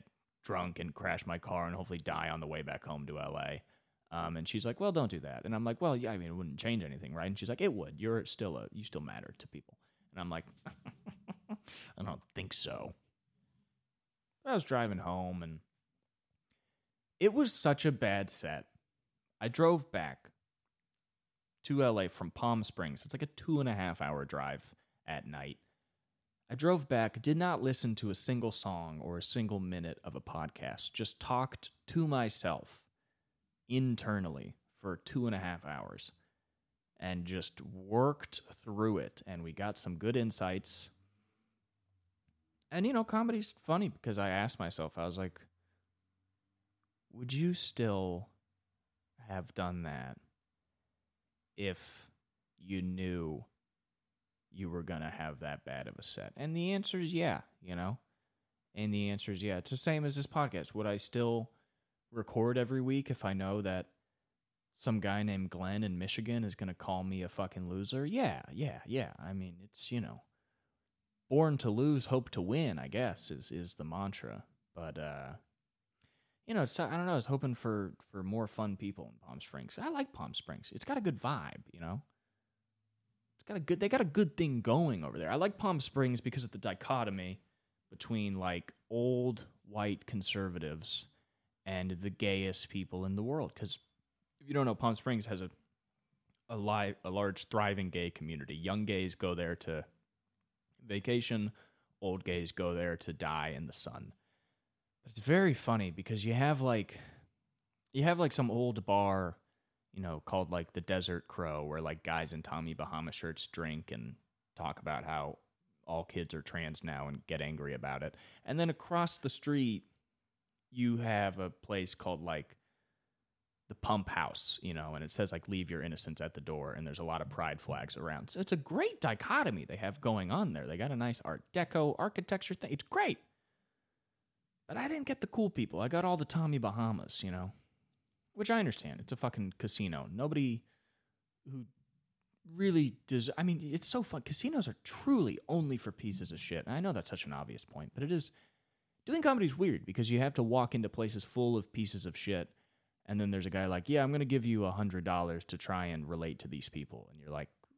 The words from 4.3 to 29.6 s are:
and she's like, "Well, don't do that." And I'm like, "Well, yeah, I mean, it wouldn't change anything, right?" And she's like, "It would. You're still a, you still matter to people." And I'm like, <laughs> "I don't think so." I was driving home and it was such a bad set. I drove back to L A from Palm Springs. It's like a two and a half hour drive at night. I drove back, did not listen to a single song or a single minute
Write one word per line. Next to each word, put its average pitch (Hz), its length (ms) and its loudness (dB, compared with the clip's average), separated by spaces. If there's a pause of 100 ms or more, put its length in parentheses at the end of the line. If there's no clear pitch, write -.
and 80 100 -4
she's 107 180 -2
like, 120 140 -2
"Well, 202 140 2
don't 143 180 2
do 85 100 -4
that." 67 240 -8
And 110 80 -4
I'm 110 120 0
like, 117 160 -2
"Well, 156 160 4
yeah, 120 160 -2
I 104 40 -2
mean, 87 120 -4
it 85 80 -4
wouldn't 80 240 -6
change 110 240 0
anything, 71 280 -8
right?" 82 140 -2
And 101 100 -2
she's 95 120 -6
like, 120 120 -4
"It 185 120 4
would. 78 280 -6
You're 113 240 0
still 87 320 -4
a, 55 140 -8
you 104 140 -10
still - 160 -6
matter 57 360 -10
to - 120 -16
people." - 300 -18 (340)
And 95 80 -8
I'm 87 100 -4
like, 82 140 -4 (200)
<laughs> - 840 -14 (480)
"I - 60 -8
don't 87 180 -6 (140)
think 95 160 -6
so." - 420 -4 (1500)
I 269 100 2
was 175 80 4
driving 117 360 2
home 90 440 -2
and 80 160 -8 (1600)
it 202 140 8
was 254 200 6
such 147 320 4
a 156 60 6
bad 101 400 2
set. 78 360 -6 (720)
I 117 80 -2
drove 165 420 6
back 78 400 -4 (1300)
to 139 180 4
L 113 160 6
A 95 80 4
from 85 240 -6
Palm 117 320 2
Springs. 80 420 -4
It's - 80 -10
like - 100 -6
a 147 40 0
two - 320 0
and 131 100 2
a 110 60 2
half 92 260 -2
hour 73 240 0
drive 69 400 -4 (400)
at 76 220 -6
night. 71 320 -10 (920)
I 120 60 -6
drove 156 340 4
back, 113 320 4
did 151 160 6
not 170 240 4
listen 123 360 2
to 107 140 0
a 95 40 0
single 117 380 2
song 85 480 -4
or 87 180 -4
a 85 40 -4
single 107 360 2
minute 90 460 -2